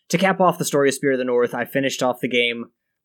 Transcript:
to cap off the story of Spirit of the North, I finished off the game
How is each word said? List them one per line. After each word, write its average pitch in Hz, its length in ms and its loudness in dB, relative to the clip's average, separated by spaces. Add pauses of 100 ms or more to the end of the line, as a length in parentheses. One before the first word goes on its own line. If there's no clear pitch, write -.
to - 80 0
cap 190 240 2
off 175 160 2
the - 80 -2
story 139 240 2
of 131 60 -2
Spirit 139 200 0
of 127 40 -2
the 127 60 -4
North, 123 280 0
I 123 100 -4
finished 135 400 -2
off 127 180 0
the 135 60 -4
game 120 380 -2 (400)